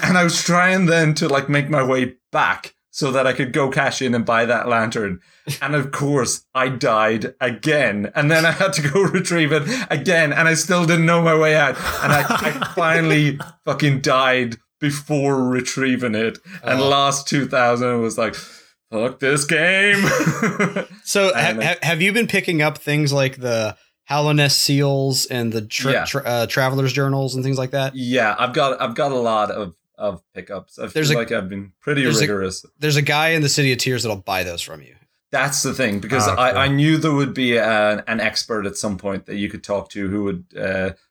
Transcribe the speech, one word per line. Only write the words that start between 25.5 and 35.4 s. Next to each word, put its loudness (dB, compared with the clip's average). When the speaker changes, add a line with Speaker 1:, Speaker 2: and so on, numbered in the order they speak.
Speaker 3:
the -4
tra-, -4
Speaker 1:
Yeah. 0
Speaker 3:
tra-, -6
uh, 0
traveler's 0
journals 0
and -4
things 0
like -4
that? -4
Speaker 1:
Yeah, 0
I've -2
got, 0
I've -4
got 0
a -2
lot 0
of, -8
of -6
pickups. -14
I -8
Speaker 3:
There's 0
Speaker 1:
feel 2
Speaker 3:
a, 0
Speaker 1:
like -4
I've -4
been -10
pretty -2
Speaker 3:
there's 2
a, 2
Speaker 1:
rigorous. -2
Speaker 3:
there's 0
a 2
guy 0
in 0
the 2
City 2
of -2
Tears -2
that'll -2
buy -4
those -8
from -14
you. -20
Speaker 1:
That's -2